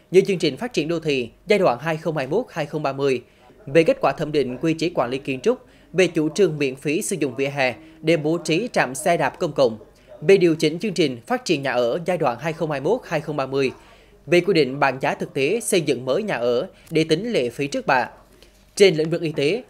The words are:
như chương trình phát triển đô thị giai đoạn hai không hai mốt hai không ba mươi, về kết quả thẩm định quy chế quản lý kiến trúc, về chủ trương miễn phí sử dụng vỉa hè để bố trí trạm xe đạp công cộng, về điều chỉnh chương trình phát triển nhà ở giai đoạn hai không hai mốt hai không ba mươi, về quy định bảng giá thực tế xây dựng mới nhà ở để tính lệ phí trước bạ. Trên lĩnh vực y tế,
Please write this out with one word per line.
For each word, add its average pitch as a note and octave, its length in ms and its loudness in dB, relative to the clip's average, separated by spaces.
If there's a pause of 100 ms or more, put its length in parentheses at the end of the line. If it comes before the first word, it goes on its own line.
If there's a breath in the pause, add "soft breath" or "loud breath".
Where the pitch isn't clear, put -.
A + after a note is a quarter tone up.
(120)
như F#3 100 6
chương F3 180 -2
trình D3 180 -2
phát A#3+ 160 -8
triển D#3 140 -2
đô E3 120 -2
thị C#3 300 -2 (180)
giai D#3 120 4
đoạn C3 220 2
hai D#3 160 -4
không D#3 200 -4
hai C3 100 -4
mốt F#3+ 220 -2
hai D#3 160 -6
không D3+ 180 -6
ba C3+ 100 -2
mươi, C3+ 300 0 (420 soft breath)
về D3+ 180 6
kết C4 180 2
quả C#3 100 2
thẩm D3+ 200 -6
định B2+ 260 -2
quy D#3+ 160 0
chế D#3+ 220 -2
quản B2+ 140 0
lý C3+ 80 -4
kiến C3 240 -6
trúc, B3 240 0 (280 soft breath)
về F3 140 4
chủ D#3 220 0
trương D#3+ 280 2
miễn C3+ 180 -2
phí D#3 260 -4
sử G3+ 180 -4
dụng C3+ 160 -2
vỉa C3+ 120 -2
hè C3+ 280 -2 (260 loud breath)
để E3 160 2
bố D#3 200 0
trí E3+ 360 -2
trạm C3+ 220 0
xe F3 220 0
đạp C#3 220 -2
công D#3+ 140 -2
cộng, A#2 240 2 (440 soft breath)
về F#3 160 6
điều E3+ 180 4
chỉnh D#3+ 240 0
chương G#3 140 -4
trình D3 240 0 (100)
phát B3 180 -4
triển D3 160 0
nhà C3+ 100 -2
ở B2 340 0
giai F3+ 120 -2
đoạn C3 220 0
hai D#3 140 -4
không D#3 180 -4
hai C#3 100 -4
mốt F#3 220 0
hai D#3 180 -4
không D3+ 160 -6
ba C3+ 80 -2
mươi, C3+ 260 0 (540 loud breath)
về F3 160 4
quy G3 120 0
định C#3 260 2
bảng C3+ 220 0
giá D#3 140 -2
thực - 180 -10
tế D3 260 0
xây G3+ 220 0
dựng C3 240 -2
mới D3 180 0
nhà F#3 120 -4
ở B2 320 0 (240 loud breath)
để D#3+ 180 2
tính F#3+ 220 0
lệ C#3 180 0
phí C#3+ 180 -6
trước B3+ 180 -4
bạ. C#3 240 2 (680 soft breath)
Trên F#3+ 200 6
lĩnh D3+ 140 0
vực E3 120 0
y D#3+ 100 -2
tế, D3+ 380 0